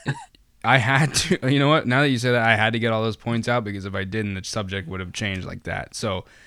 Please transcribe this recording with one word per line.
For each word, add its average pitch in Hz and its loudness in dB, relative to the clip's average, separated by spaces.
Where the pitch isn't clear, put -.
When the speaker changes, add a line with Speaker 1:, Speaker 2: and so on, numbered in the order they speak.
Speaker 1:
<laughs> - -16
Speaker 2:
I 127 4
had 135 2
to, 135 0
you 139 4
know 139 4
what? 151 2
Now 131 4
that 147 4
you 123 2
say 123 0
that, 117 4
I 113 6
had 110 4
to 117 -2
get 113 2
all 110 2
those 113 -2
points 117 -2
out 120 0
because 101 -8
if 98 -6
I 95 -2
didn't, 101 -4
the 92 -8
subject 98 -6
would 92 -6
have 87 -8
changed 95 -4
like - -12
that. - -8
So, 95 -4